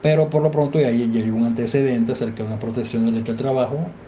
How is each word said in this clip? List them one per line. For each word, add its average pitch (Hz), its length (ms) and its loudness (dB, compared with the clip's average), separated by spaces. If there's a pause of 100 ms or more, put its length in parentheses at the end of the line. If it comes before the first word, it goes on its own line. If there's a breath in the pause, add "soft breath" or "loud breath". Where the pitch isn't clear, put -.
Pero 156 280 4
por 151 120 2
lo 151 100 2
pronto 147 280 2
ya 131 80 4
hay, 117 220 2
ya 113 120 0
hay 110 80 0
un 113 160 2
antecedente 120 680 0
acerca 113 280 -6
de 107 80 -6
una 110 100 -6
protección 113 460 -2
del 113 80 2
derecho 113 180 -4
al 113 60 -4
trabajo 131 400 -2 (300)